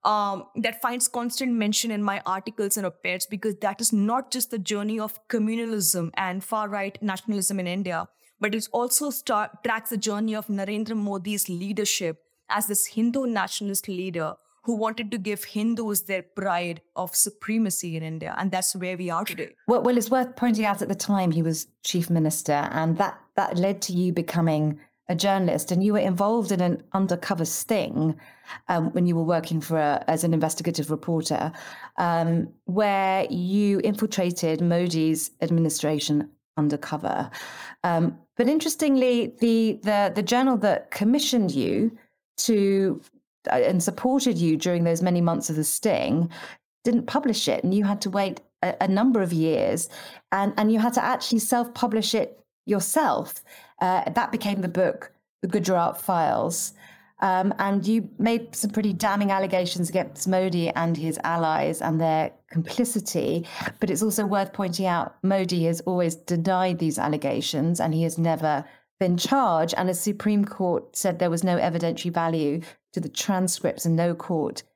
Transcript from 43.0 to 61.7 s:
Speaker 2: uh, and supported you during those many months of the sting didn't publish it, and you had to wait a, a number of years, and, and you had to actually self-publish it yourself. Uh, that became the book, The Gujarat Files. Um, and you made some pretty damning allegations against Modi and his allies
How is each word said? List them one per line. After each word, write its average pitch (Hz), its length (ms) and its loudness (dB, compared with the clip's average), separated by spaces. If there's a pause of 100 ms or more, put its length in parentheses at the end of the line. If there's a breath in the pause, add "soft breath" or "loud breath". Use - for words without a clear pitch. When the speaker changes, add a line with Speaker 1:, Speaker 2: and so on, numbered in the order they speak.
Speaker 2:
uh, - 60 4
and 156 260 4
supported 254 560 0
you 160 200 2
during 175 260 0
those 165 180 2
many 175 200 2
months 170 280 0
of 156 60 -2
the 156 80 0
sting 165 680 0 (540 loud breath)
didn't 233 240 0
publish 269 400 0
it, - 160 0
and 185 100 2
you 202 120 2
had 202 160 0
to 202 80 -2
wait 190 320 -2 (200)
a, 180 200 0
a 190 80 2
number 220 320 4
of 175 100 0
years, 160 560 2 (460 loud breath)
and, 202 240 0
and 214 120 4
you 220 100 4
had 240 160 2
to 254 80 2
actually - 360 0
self-publish 233 720 0
it - 240 -2 (280)
yourself. 208 680 0 (440 loud breath)
Uh, 185 300 2
that 214 220 0
became 202 300 -2
the 180 60 -2
book, 180 440 0 (300)
The 180 60 -4
Gujarat 175 540 2
Files. 165 720 0 (460 loud breath)
Um, 190 400 2
and 196 260 2
you 214 320 0
made 233 380 0
some 208 160 -2
pretty 208 200 0
damning 202 400 0
allegations 185 560 0
against - 400 -2
Modi 185 420 2
and 165 280 0
his 160 260 -2
allies 160 580 0